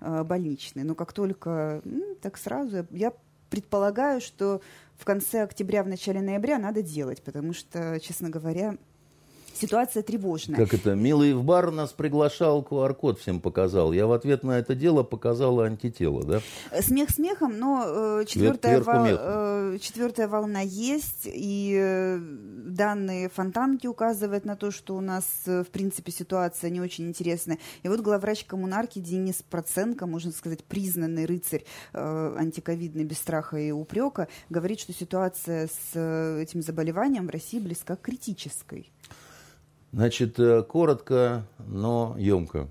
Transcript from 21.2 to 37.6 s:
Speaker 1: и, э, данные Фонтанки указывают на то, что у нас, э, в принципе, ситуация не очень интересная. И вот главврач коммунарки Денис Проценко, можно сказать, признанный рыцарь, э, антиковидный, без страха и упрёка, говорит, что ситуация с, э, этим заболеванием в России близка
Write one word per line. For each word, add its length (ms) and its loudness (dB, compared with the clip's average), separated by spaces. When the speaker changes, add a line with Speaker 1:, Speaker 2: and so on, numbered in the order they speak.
Speaker 1:
и, 500 -2
э, 460 2
данные 1080 -2
Фонтанки 560 0
указывают 580 -2
на 120 -4
то, 140 -4
что 240 -10
у 60 -4
нас, 240 -2
э, 160 2
в 60 -6
принципе, 440 -4
ситуация 560 -2
не 140 -2
очень 260 -6
интересная. 480 -2
И 60 -4
вот 120 2
главврач 440 0
коммунарки 540 -4
Денис 440 -2
Проценко, 640 -4
можно 260 -6
сказать, 320 -8
признанный 600 -2
рыцарь, 400 -4
э, 440 -4
антиковидный, 680 -4
без 120 -6
страха 400 -4
и 140 -2
упрёка, 580 -2
говорит, 300 -2
что 120 -12
ситуация 760 -2
с, 260 -10
э, 480 -2
этим 180 -4
заболеванием 640 0
в 40 -6
России 280 -6
близка 380 -6